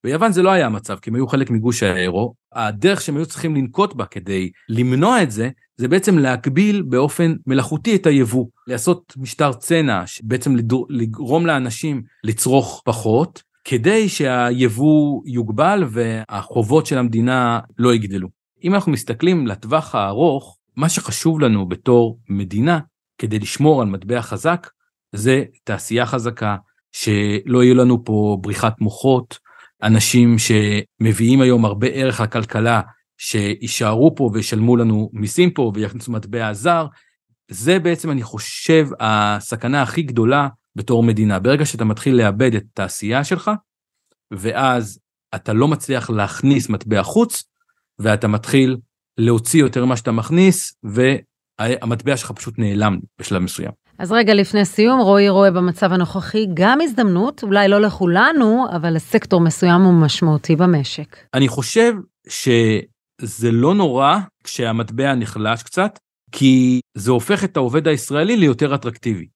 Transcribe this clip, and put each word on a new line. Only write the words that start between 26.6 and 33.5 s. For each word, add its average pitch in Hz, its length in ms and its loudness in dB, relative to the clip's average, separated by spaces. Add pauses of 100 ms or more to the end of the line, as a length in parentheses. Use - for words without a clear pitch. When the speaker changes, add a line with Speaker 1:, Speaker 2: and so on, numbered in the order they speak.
Speaker 1:
שלא 104 720 0
יהיו 127 120 8
לנו 123 280 4
פה 104 380 0
בריחת 104 400 -2
מוחות, 120 580 -2 (440)
אנשים 117 560 4
שמביאים 110 1040 0
היום 123 240 4
הרבה 104 220 -2
ערך 131 340 -4
לכלכלה, 110 600 -2 (360)
שישארו 113 1000 0